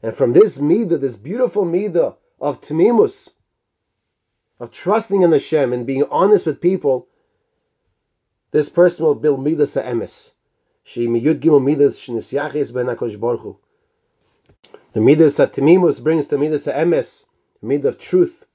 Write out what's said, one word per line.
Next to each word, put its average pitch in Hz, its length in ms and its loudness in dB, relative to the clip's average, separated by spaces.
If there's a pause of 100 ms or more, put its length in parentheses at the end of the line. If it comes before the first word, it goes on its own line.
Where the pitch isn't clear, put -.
And 117 140 -6
from 123 160 0
this 175 260 4
midah, 160 440 0
this 127 160 -6
beautiful 202 480 -4
midah 170 500 -2 (240)
of 139 220 -6
tmimus, 180 680 0 (1300)
of 120 100 -16
trusting 202 500 -2
in 170 120 4
Hashem 135 400 0
and 123 120 -6
being 135 240 -2
honest 185 360 2
with 147 160 -4
people, 147 480 -2 (1400)
this 147 180 -2
person 175 360 2
will 147 100 2
build 135 280 -2
midas 147 300 0
ha'emes. 120 580 -6 (540)
She 120 220 -6
miyud 120 340 0
gimel 147 200 4
midas 139 380 2
shenisyachis 135 760 -6
ben 123 120 -4
HaKadosh 117 340 -6
Baruch 117 220 -4
Hu. 101 160 -16 (1400)
The 110 80 -2
midas 147 340 4
ha'tmimus 143 680 2
brings 151 260 -2
the 147 100 -4
midas 147 300 -4
ha'emes, 151 580 -4 (360)
midah 131 220 -4
of 127 160 -2
truth. - 560 -2